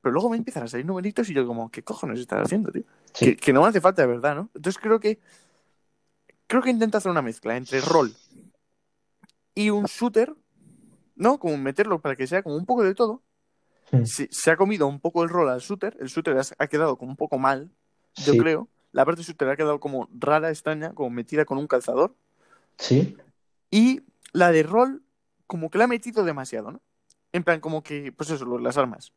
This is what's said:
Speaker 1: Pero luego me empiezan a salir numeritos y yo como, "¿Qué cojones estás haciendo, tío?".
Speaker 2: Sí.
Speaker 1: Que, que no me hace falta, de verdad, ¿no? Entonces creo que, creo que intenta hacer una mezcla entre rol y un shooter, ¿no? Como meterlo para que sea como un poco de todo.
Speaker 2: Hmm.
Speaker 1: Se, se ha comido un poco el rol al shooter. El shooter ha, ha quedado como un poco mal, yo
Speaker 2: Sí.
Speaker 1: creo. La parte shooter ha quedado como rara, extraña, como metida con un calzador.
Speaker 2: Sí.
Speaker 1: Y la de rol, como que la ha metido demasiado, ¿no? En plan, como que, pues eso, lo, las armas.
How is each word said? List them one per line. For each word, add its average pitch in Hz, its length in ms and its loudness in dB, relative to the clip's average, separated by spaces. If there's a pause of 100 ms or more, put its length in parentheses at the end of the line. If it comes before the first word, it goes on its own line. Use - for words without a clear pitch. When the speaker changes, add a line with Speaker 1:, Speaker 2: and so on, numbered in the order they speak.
Speaker 1:
Pero 131 140 0
luego 196 160 2
me 226 80 -2
empiezan 190 240 -8
a 117 60 -8
salir 127 180 -6
numeritos 190 420 -4
y 170 60 -6
yo 135 120 2
como, 117 240 -6
"¿Qué 113 140 -16
cojones 120 360 -8
estás 107 220 -4
haciendo, 208 300 -2
tío?". - 120 -8 (280)
Speaker 2:
Sí. - 140 2
Speaker 1:
Que, - 100 4
que - 160 2
no 131 100 6
me 190 60 8
hace 202 140 2
falta, 185 180 4
de 135 80 6
verdad, 123 260 0
¿no? 190 200 -8
Entonces 160 280 -6
creo 220 160 4
que, 214 200 -2 (1300)
creo 254 160 2
que 247 80 0
intenta 220 260 0
hacer 190 140 0
una 165 100 0
mezcla 113 380 -4
entre 131 240 -4
rol 139 320 2 (1400)
y 208 140 0
un 208 160 2
shooter, 233 500 -2 (840)
¿no? 247 220 2
Como 156 200 -4
meterlo 156 420 -2
para 135 160 -4
que 131 100 -4
sea 180 160 -2
como 147 140 -6
un 165 80 -6
poco 247 180 0
de 190 120 2
todo. 226 280 -2 (680)
Speaker 2:
Hmm. 120 140 4
Speaker 1:
Se, 113 260 -6
se - 200 0
ha 160 60 6
comido 190 300 2
un 139 140 -4
poco 170 220 -2
el 165 60 0
rol 165 200 2
al 127 120 -2
shooter. 196 400 -8
El 135 80 -10
shooter 151 300 -2
ha, 135 40 0 (160)
ha 147 80 0
quedado 151 300 0
como 123 140 -14
un 139 60 -12
poco 147 220 -4
mal, 135 320 0 (460)
yo 139 160 0
Speaker 2:
Sí. 127 60 6
Speaker 1:
creo. 156 300 2 (240)
La 131 120 4
parte 165 180 -2
shooter 156 280 -4
ha 139 60 -2
quedado 147 240 0
como 131 280 -8 (100)
rara, 151 320 0
extraña, 156 440 -6
como 131 160 -6
metida 120 340 -2
con 135 140 -4
un 147 80 -6
calzador. 127 480 0 (640)
Speaker 2:
Sí. - 380 0 (540)
Speaker 1:
Y 240 320 4 (300)
la 175 200 6
de 160 100 6
rol, 233 400 2 (440)
como 160 240 -6
que 196 80 -2
la 220 60 6
ha 247 40 0
metido 226 360 -2
demasiado, 127 480 -6
¿no? - 80 -18 (520)
En 175 120 -2
plan, 165 160 2
como 156 220 -6
que, 143 300 -10
pues 151 180 -8
eso, 139 160 -4
lo, 123 120 -4
las 123 200 -2
armas. 123 380 -2